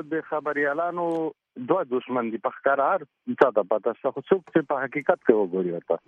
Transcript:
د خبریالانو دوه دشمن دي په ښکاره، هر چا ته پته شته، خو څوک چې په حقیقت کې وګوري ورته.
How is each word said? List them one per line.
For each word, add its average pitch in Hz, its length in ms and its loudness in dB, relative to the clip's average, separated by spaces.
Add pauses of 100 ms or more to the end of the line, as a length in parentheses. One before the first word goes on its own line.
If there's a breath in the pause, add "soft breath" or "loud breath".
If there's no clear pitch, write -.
(120)
د 156 160 -4
خبریالانو 151 800 -2 (640)
دوه 170 240 2
دشمن 123 400 -2
دي 110 100 -8
په 127 140 -4
ښکاره، 139 340 2
هر 190 80 -2 (400)
چا 139 160 8
ته 101 160 2
پته 110 260 -2
شته، 131 160 -4
خو 135 140 -8
څوک 185 260 0
چې 160 160 2
په 135 140 -2
حقیقت 147 400 0
کې 120 160 6
وګوري 90 340 -2
ورته. 85 340 -2